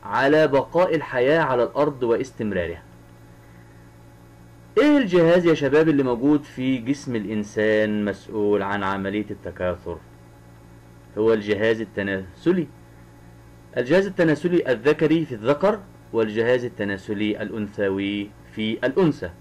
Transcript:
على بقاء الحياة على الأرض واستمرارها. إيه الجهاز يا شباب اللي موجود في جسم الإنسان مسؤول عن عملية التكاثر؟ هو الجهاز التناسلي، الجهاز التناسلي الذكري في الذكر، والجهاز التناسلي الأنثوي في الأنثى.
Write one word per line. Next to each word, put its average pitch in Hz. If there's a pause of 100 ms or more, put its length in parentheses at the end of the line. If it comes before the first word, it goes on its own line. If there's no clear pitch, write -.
على 139
بقاء 160
الحياة 139
على 131
الأرض 139
واستمرارها. 101 (1900)
إيه 294
الجهاز 175
يا 165
شباب 147
اللي 139
موجود 135
في 131
جسم 123
الإنسان 107
مسؤول 104
عن 98
عملية 98
التكاثر؟ 87 (1200)
هو 110
الجهاز 107
التناسلي، 101 (1080)
الجهاز 151
التناسلي 170
الذكري 151
في 127
الذكر، 143 (340)
والجهاز 113
التناسلي 104
الأنثوي 101 (220)
في 110
الأنثى. 135 (120)